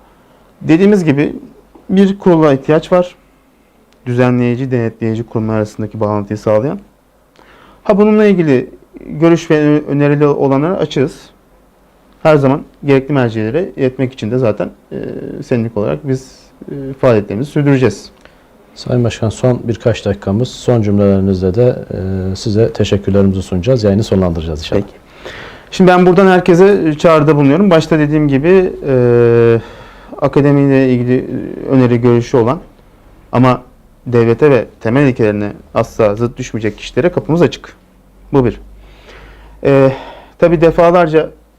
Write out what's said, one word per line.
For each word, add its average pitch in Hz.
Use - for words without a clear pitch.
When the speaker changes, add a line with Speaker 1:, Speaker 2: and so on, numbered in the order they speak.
Speaker 1:
Dediğimiz 180
gibi 147
bir 196
kurula 160
ihtiyaç 156
var. 180
Düzenleyici, 123
denetleyici 113
kurumlar 110
arasındaki 107
bağlantıyı 104
sağlayan. 123
Ha, 196
bununla 214
ilgili 165
görüş 165
ve 156
ö-, 151
önerili 143
olanlara 143
açığız. -
Her 156
zaman 135
gerekli 139
mercilere 120
iletmek 127
için 107
de 127
zaten, 107
e, -
sendika 113
olarak 143
biz, -
e, 135
faaliyetlerimizi 113
sürdüreceğiz. 139
Speaker 2:
Sayın 123
Başkan, 113
son 123
birkaç 117
dakikamız. 101
Son 120
cümlelerinizle 98
de, 123
e, 92
size 110
teşekkürlerimizi 98
sunacağız. 98
Yayını 104
sonlandıracağız 82
inşallah. 98
Speaker 1:
Peki. -
Şimdi 180
ben 180
buradan 185
herkese 180
çağrıda 156
bulunuyorum. 147
Başta 160
dediğim 151
gibi, 175
e, 120
akademiyle 139
ilgili, 123
e, -
öneri 123
görüşü 120
olan 120
ama 123
devlete 120
ve 113
temel 131
ilkelerine 104
asla 113
zıt 120
düşmeyecek 110
kişilere -
kapımız 170
açık. -
Bu 139
bir. 107
E, 135
tabii 170
defalarca 165